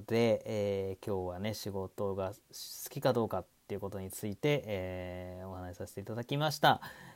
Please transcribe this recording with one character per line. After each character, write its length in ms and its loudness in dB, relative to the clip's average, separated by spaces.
で、 400 6
え 540 2
ー、 60 -8
今 200 0
日 80 -4
は 60 -6
ね、 140 0
仕 160 -6
事 440 -2
が 160 0
好 40 -10
き 100 -6
か 120 4
ど 120 4
う 40 0
か 120 0
っ 60 -10
て 80 -4
い 40 -2
う 20 -4
こ 100 -4
と 100 -6
に 100 -6
つ 160 -6
い 100 -2
て、 300 2
え 760 -4
ー、 60 -8
お 60 -8
話 200 -8
し 40 -18
さ 80 -6
せ 80 -16
て 60 -6
い 40 -8
た 100 -6
だ 100 -4
き 120 -2
ま 140 2
し 80 -4
た。 220 8